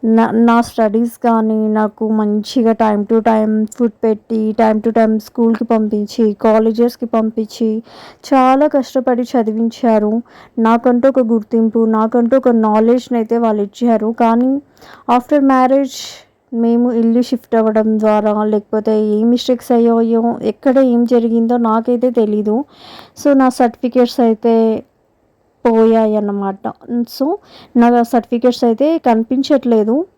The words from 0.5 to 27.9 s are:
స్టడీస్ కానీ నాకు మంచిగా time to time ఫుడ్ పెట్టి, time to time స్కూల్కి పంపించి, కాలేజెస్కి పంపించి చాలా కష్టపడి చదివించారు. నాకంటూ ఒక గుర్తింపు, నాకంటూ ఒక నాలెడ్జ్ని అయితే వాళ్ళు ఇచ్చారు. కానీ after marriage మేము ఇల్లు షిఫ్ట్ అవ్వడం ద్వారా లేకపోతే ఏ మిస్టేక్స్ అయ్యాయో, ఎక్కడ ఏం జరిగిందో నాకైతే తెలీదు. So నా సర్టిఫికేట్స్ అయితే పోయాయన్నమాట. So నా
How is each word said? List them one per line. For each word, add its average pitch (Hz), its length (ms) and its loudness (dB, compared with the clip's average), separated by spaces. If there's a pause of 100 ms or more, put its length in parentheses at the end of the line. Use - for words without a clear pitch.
స్టడీస్ 233 500 -2 (120)
కానీ 220 440 0
నాకు 214 420 -2
మంచిగా 214 640 0
time 214 400 -2
to 226 80 2
time 214 560 0
ఫుడ్ 233 160 -2 (120)
పెట్టి, 220 580 -2
time 220 240 0
to 226 100 -2
time 220 220 2
స్కూల్కి 226 460 -2
పంపించి, 214 720 -2
కాలేజెస్కి 226 720 0
పంపించి 220 800 -4 (420)
చాలా 269 420 2
కష్టపడి 262 540 -2
చదివించారు. 226 1000 -2 (380)
నాకంటూ 233 500 2
ఒక 269 100 0
గుర్తింపు, 226 680 0
నాకంటూ 226 520 0
ఒక 254 120 2
నాలెడ్జ్ని 226 680 2
అయితే 226 200 -2
వాళ్ళు 220 260 0
ఇచ్చారు. 226 560 -2
కానీ 240 420 2 (540)
after 277 260 0
marriage 269 880 0 (260)
మేము 233 380 0
ఇల్లు 226 300 2
షిఫ్ట్ 240 340 -4
అవ్వడం 220 440 0
ద్వారా 214 440 0
లేకపోతే 214 600 -2
ఏ 214 180 0
మిస్టేక్స్ 240 480 0
అయ్యాయో, 233 720 2
ఎక్కడ 240 360 -2
ఏం 240 280 2
జరిగిందో 233 520 0
నాకైతే 233 520 0
తెలీదు. 214 560 -2 (580)
So 285 140 4
నా 262 120 4
సర్టిఫికేట్స్ 247 680 -2
అయితే 226 640 0 (880)
పోయాయన్నమాట. 214 840 0 (440)
So 269 340 -4 (420)
నా 240 260 4